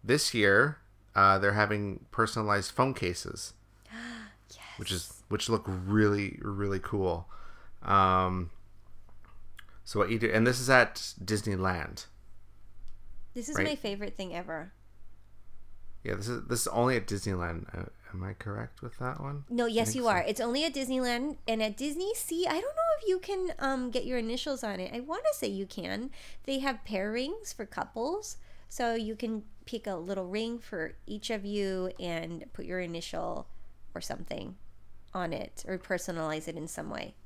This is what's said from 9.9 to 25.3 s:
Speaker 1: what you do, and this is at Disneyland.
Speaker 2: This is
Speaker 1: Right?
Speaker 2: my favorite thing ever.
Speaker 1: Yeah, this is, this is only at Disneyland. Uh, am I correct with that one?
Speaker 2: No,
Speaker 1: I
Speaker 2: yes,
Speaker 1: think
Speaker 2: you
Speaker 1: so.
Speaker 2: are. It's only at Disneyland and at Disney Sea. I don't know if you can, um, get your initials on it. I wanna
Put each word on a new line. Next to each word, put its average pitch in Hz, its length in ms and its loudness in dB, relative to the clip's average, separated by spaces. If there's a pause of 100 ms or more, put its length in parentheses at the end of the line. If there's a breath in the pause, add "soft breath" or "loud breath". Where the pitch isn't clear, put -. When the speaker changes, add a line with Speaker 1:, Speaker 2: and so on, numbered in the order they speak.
Speaker 1:
what 98 120 6
you 113 80 2
do, 113 140 4
and 113 140 8
this 127 140 4
is 123 100 2
at 127 240 10 (280)
Disneyland. 95 840 0 (1300)
Speaker 2:
This 240 140 -6
is 294 80 -2
Speaker 1:
Right? - 120 4
Speaker 2:
my 302 80 0
favorite 202 400 -4
thing 185 180 -6
ever. 170 380 -6 (1300)
Speaker 1:
Yeah, 104 100 0
this 104 140 -4
is, 120 180 -4
this 117 160 0
is - 60 0
only 123 280 4
at 101 100 0
Disneyland. 87 600 -2 (100)
Uh, 92 80 -4 (280)
am 92 120 -6
I 101 100 -6
correct 107 480 -8
with 120 160 -10
that 127 220 -4
one? 143 280 -6
Speaker 2:
No, 240 180 2
Speaker 1:
I - 20 0
Speaker 2:
yes, 220 200 2
Speaker 1:
think 220 80 -2
Speaker 2:
you 254 60 0
Speaker 1:
so. 233 60 4
Speaker 2:
are. 185 180 4
It's 233 140 0
only 247 240 2
at 302 100 0
Disneyland 254 640 0 (100)
and 226 160 2
at 214 140 0
Disney 320 380 -2
Sea. 339 320 0
I - 140 2
don't - 20 -4 (140)
know 659 240 4
if 440 80 0
you 370 100 4
can, 370 400 -2
um, 262 320 0
get 240 140 0
your 247 140 -2
initials 247 460 -2
on 196 160 -4
it. 185 140 -6
I 240 60 -4
wanna 330 220 -4 (100)